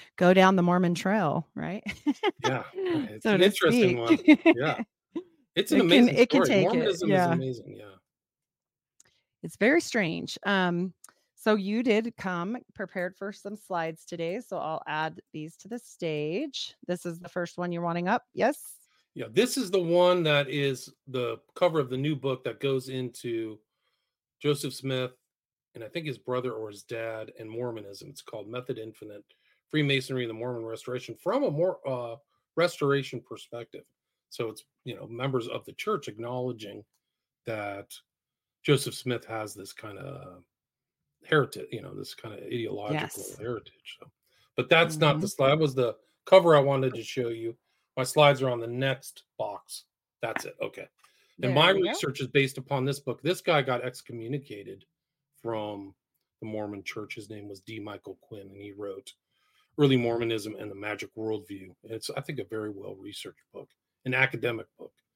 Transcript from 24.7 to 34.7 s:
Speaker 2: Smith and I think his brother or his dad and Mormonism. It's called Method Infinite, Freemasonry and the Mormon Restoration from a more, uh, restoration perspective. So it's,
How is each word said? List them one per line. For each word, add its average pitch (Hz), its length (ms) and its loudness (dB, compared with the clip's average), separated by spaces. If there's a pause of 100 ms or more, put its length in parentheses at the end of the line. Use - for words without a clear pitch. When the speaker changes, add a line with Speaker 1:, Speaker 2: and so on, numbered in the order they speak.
Speaker 2:
Smith 127 380 -4 (640)
and 117 80 -14
I 110 40 -12
think 160 200 -8
his 123 100 -6
brother 123 360 -4
or 110 180 -8
his 101 100 -18
dad 113 560 -8
and 110 100 -14
Mormonism. 110 640 -10
It's - 140 -18
called 104 260 -14
Method 123 300 -8
Infinite, 107 440 -16 (460)
Freemasonry 139 540 0
and 117 80 -6
the - 20 -6
Mormon 117 320 -8
Restoration 117 480 -8
from 233 300 -2
a 220 80 0
more, 165 260 0 (100)
uh, 120 280 -6 (400)
restoration 139 640 0
perspective. - 600 -16 (460)
So 117 200 -6
it's, 110 140 -14 (200)